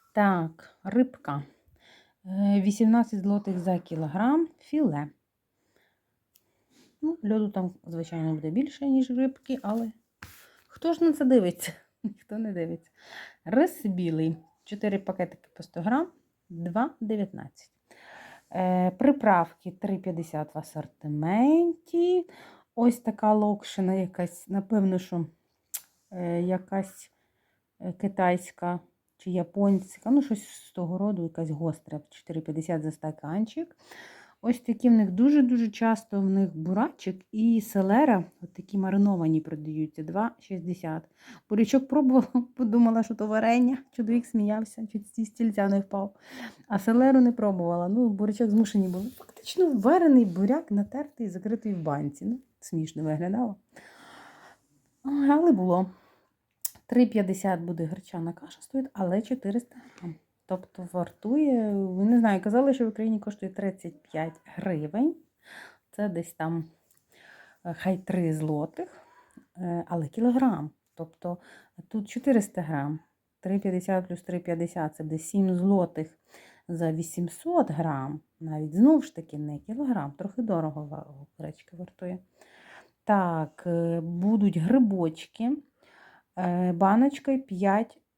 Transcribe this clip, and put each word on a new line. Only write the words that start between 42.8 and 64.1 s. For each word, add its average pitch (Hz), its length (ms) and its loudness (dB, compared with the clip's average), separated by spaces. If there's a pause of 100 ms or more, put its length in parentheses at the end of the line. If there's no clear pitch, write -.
що 220 120 -4
то 214 120 -4
варення, 233 520 2 (140)
чоловік 240 340 0
сміявся, 214 600 -2
чуть - 300 -10
зі 226 80 -2
стільця 214 440 0
не 196 120 2
впав. 196 340 -6 (540)
А 202 100 0
селеру 254 420 6
не 240 120 6
пробувала, 180 560 0
ну, 233 200 2
бурячок 208 420 0
змушені 208 380 4
були. 185 300 -6
Фактично - 520 -2
варений 269 540 6
буряк, 202 460 0
натертий, 220 580 -4
закритий 208 460 -6
в 170 80 -6
банці. 147 420 -4
Ну, 240 140 -4 (220)
смішно 160 440 -6
виглядало. 180 520 -4 (1500)
Ой, 277 260 2
але 320 220 6
було. 185 340 2 (1000)
Три 247 200 4
п'ятдесят 190 540 0
буде 170 240 -6
гречана 165 480 -8
каша - 300 -20
стоїть, 262 300 -8
але 190 300 -2
чотириста 240 540 -6 (220)
грам. 170 160 -12 (320)
Тобто 185 460 -10
вартує, 226 800 0 (320)
не 240 140 6
знаю, 208 220 4
казали, 247 340 2
що 247 100 0
в 226 40 0
Україні 220 320 -2
коштує 202 320 -10
тридцять 190 500 -8
п'ять 160 420 -8